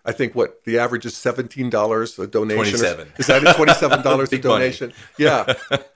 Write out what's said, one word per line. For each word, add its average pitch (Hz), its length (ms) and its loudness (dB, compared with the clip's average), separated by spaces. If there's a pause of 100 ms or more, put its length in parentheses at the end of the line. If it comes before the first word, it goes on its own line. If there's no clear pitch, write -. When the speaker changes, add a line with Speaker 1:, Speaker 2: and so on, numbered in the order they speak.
Speaker 1:
I 117 80 -4
think 123 220 -4
what - 300 -2
the 117 140 0
average 120 260 -2
is 117 100 -10
seventeen 123 540 -6
dollars 113 480 -2
a 98 100 -8
donation. 110 360 -2
Speaker 2:
Twenty-seven. 90 540 -2
Speaker 1:
Is 143 100 -6
that 139 160 4
it? 165 120 6
Twenty-seven 151 460 2
dollars 135 280 0
Speaker 2:
<laughs> - 40 -2
Speaker 1:
a 131 40 -2
Speaker 2:
Big 135 80 -6
money. 113 180 2
Speaker 1:
donation. 127 300 -6 (240)
Yeah. 135 360 2 (160)
Speaker 2:
<laughs> 139 80 -2 (180)